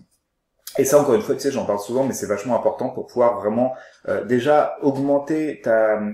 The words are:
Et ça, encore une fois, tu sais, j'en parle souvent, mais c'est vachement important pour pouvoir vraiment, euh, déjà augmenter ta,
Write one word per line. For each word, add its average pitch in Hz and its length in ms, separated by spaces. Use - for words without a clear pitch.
Et 131 80
ça, 143 160
encore 135 140
une 107 60
fois, 127 140
tu - 60
sais, 139 100
j'en 107 140
parle 104 160
souvent, 127 240
mais 113 80
c'est 104 140
vachement 104 280
important 123 360
pour - 140
pouvoir 120 360
vraiment, 120 340
euh, 101 160
déjà 131 580
augmenter 143 800
ta, 110 400